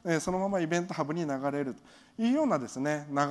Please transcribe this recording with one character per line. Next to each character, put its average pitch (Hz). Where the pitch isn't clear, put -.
え 165
ー、 -
そ 180
の 185
ま 190
ま 196
イ 165
ベ 175
ン 175
ト 190
ハ 160
ブ 147
に 170
流 139
れ 143
る 131
と -
い 233
う -
よ 302
う -
な 175
で 120
す -
ね、 147
流 139